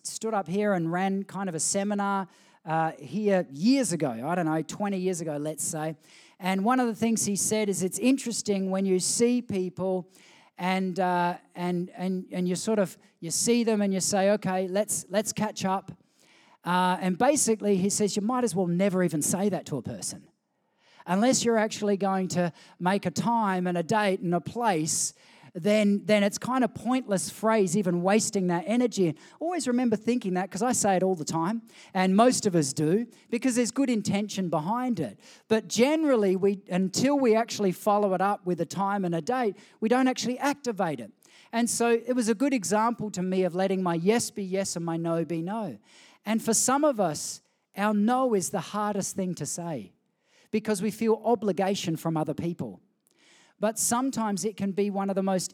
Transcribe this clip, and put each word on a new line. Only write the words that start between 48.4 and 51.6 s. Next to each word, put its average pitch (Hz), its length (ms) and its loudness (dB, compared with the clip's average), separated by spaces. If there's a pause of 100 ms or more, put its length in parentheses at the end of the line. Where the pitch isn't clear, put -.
the 185 100 -2
hardest 208 560 -4
thing 185 180 -2
to 147 100 -8
say 156 460 -8 (580)
because 214 320 -2
we 208 100 -2
feel 220 340 0
obligation 196 720 0